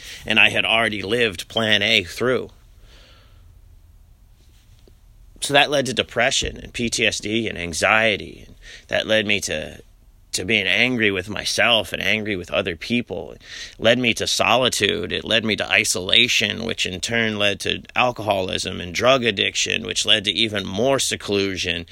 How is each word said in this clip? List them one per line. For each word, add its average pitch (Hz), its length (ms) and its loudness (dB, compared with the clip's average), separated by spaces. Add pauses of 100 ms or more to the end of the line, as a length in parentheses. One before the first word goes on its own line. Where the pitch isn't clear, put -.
(240)
And 107 160 2
I 107 80 8
had 104 160 0
already 107 380 0
lived 107 440 0
plan 107 360 2
A 107 200 4
through. 107 460 -2 (3000)
So - 100 -2
that 143 180 6
led 139 140 2
to 123 80 -2
depression 117 640 0
and - 160 -14
P 120 160 -2
T 113 180 2
S 101 140 0
D 110 260 -2
and 82 120 -6
anxiety. 95 880 0
And - 100 -20 (320)
that - 180 0
led 107 200 2
me 104 160 0
to, 78 400 -6 (500)
to 101 140 -4
being 104 200 2
angry 110 440 2
with 95 180 -2
myself 107 640 0
and - 80 -4
angry 104 360 -2
with 87 140 -8
other 90 240 0
people. 92 580 -4
It - 100 -20 (360)
led 117 200 4
me 120 160 2
to 95 120 -4
solitude. 98 840 2
It 87 140 -6
led 107 180 2
me 107 120 0
to - 140 -6
isolation, 101 920 2
which 92 220 -4
in 92 160 -6
turn 113 360 -2
led 101 220 0
to 98 220 -4 (120)
alcoholism 98 840 -2
and 87 140 -10
drug 120 300 4
addiction, 98 600 0
which 101 220 -4
led 104 180 2
to 104 80 0
even 101 340 -2
more 117 320 0
seclusion. 95 920 -2